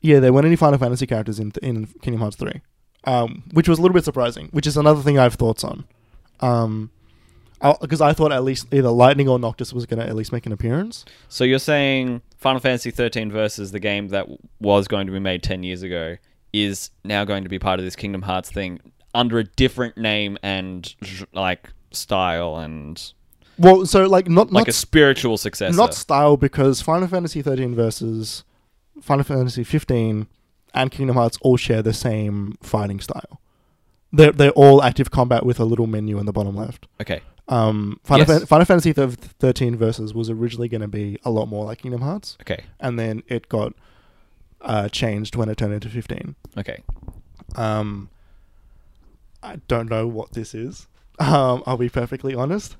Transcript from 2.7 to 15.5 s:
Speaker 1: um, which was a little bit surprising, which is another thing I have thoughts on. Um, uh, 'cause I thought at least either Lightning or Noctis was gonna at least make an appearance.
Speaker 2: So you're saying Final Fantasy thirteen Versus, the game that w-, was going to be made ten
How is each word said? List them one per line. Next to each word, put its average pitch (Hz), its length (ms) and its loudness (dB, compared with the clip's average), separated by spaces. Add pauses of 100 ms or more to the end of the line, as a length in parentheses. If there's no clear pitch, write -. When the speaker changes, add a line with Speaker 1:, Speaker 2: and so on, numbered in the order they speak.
Speaker 1:
um, 120 480 -2
which 160 160 4
was 165 100 4
a 165 40 0
little 185 120 4
bit 170 100 4
surprising, 139 460 -4
which 147 160 -4
is 139 100 -2
another 151 240 4
thing 143 160 2
I 131 60 6
have 120 120 4
thoughts 113 280 -2
on. - 220 -10 (560)
Um, 113 500 -2 (720)
uh, 143 140 4
'cause 151 280 -4
I 147 100 4
thought 151 200 2
at 131 120 0
least 131 280 -4
either 131 180 2
Lightning 135 380 6
or 127 100 2
Noctis 120 340 -6
was 120 140 -8
gonna 113 180 -6
at 113 100 -8
least 110 180 -8
make 117 140 -8
an 110 60 -6
appearance. 147 520 -6 (240)
Speaker 2:
So - 160 -6
you're 131 140 2
saying 135 600 -2 (160)
Final 131 240 0
Fantasy 123 300 -2
thirteen 113 420 -4
Versus, 107 400 -6
the 101 80 -8
game 101 280 -4
that 98 140 -4
w-, - 160 -14 (220)
was 101 280 2
going 98 180 -4
to 95 60 -8
be 95 60 -6
made 92 240 -4
ten 92 200 -6